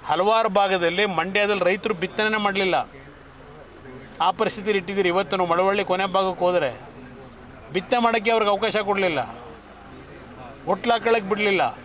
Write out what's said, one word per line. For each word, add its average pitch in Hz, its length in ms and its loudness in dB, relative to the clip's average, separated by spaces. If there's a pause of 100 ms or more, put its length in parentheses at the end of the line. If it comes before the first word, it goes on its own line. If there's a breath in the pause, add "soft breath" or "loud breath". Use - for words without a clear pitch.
ಹಲವಾರು 214 400 2 (100)
ಭಾಗದಲ್ಲಿ 185 440 2 (140)
ಮಂಡ್ಯದಲ್ಲಿ 196 520 0
ರೈತರು 208 240 0 (100)
ಬಿತ್ತನೆ 214 420 -2
ಮಾಡಲಿಲ್ಲ. 190 300 2 (1500)
ಆ - 20 4 (120)
ಪರಿಸ್ಥಿತಿಲಿ 202 420 0
ಇಟ್ಟಿದ್ದೀರಿ. 190 340 0
ಇವತ್ತು 190 220 2
ನಾವು 180 140 2
ಮಳವಳ್ಳಿ 190 400 4
ಕೊನೆ 185 140 2 (100)
ಭಾಗಕ್ಕೆ 190 300 2
ಹೋದರೆ 170 260 2 (1000)
ಬಿತ್ತನೆ 190 320 0
ಮಾಡೋಕ್ಕೆ 226 300 2
ಅವ್ರಿಗೆ 208 180 2
ಅವಕಾಶ 208 240 0 (120)
ಕೊಡಲಿಲ್ಲ, 185 320 0 (1500)
ಹೊಟ್ಲು 202 260 0
ಹಾಕೊಳ್ಳೋಕೆ 226 400 0
ಬಿಡಲಿಲ್ಲ. 202 300 0 (220)